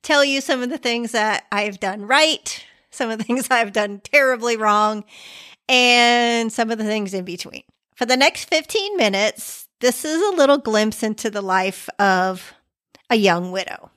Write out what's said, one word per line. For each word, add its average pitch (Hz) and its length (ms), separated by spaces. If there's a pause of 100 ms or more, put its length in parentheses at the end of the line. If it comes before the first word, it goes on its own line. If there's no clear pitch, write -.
tell 285 240
you 277 160
some 262 220
of 247 80
the 311 80
things 233 320
that 214 400
I've 202 280
done 202 280
right, 302 580 (240)
some 233 220
of 220 80
the 220 40
<laughs> - 20
things 247 260
I've 226 220
done 202 300
terribly 247 540
wrong, 214 460 (680)
and 240 840
some 226 200
of 226 80
the 220 60
things 208 280
in 185 120
between. - 380 (320)
For 254 100
the 254 120
next 285 280
fifteen 392 520
minutes, 208 680 (120)
this 247 240
is 311 180
a 403 140
little 277 220
glimpse 214 460
into 214 260
the 208 120
life 190 460 (120)
of 185 540 (560)
a 247 60
young 180 360
widow. - 460